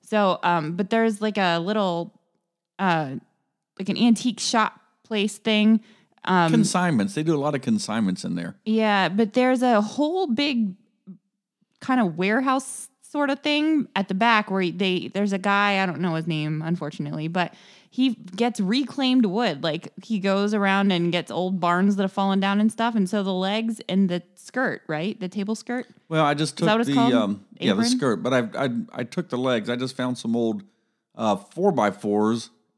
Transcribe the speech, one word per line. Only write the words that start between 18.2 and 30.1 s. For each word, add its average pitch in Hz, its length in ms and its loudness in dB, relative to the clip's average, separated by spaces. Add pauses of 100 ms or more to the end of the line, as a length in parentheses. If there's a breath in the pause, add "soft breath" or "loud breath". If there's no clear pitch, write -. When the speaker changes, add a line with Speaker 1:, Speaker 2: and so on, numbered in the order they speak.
Speaker 1:
reclaimed 254 680 0
wood. 180 360 -2
Like, 165 300 -4 (100)
he 220 160 -4
goes 196 340 0
around 196 380 2
and 175 220 2
gets 175 180 -2
old 185 300 -2
barns 180 360 2
that 202 60 0
have 190 100 -2
fallen 196 280 0
down 202 200 0
and 220 120 2
stuff. 226 240 -2
And 190 120 0
so 208 140 -2
the 190 100 -2
legs 214 560 -4
and 190 200 2
the 175 140 -2 (120)
skirt, - 540 -6
right? 165 320 -4
The 185 80 -6
table 208 260 -4
skirt? 247 320 -8 (220)
Speaker 2:
Well, 160 160 2
I 147 100 2
just 147 260 -4
Speaker 1:
Is 170 60 2
that 208 60 4
Speaker 2:
took - 0 -
Speaker 1:
what 226 80 2
it's 233 80 0
Speaker 2:
the, 139 60 0
Speaker 1:
called? 131 200 4
Speaker 2:
um, 104 300 0 (160)
yeah, 113 140 2
the 110 80 2
Speaker 1:
Apron? 240 160 2
Speaker 2:
skirt, 110 240 0
but 127 120 0
I, 123 300 0
I, 127 60 -2 (220)
I 123 120 -6
took 170 240 -6
the 123 100 -4
legs. 123 320 0
I 123 60 -2
just 127 200 -6
found 127 220 -4